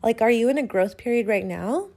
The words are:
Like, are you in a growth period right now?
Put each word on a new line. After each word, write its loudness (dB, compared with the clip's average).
Like, 0
are 4
you 4
in 2
a -2
growth -2
period -2
right 0
now? -4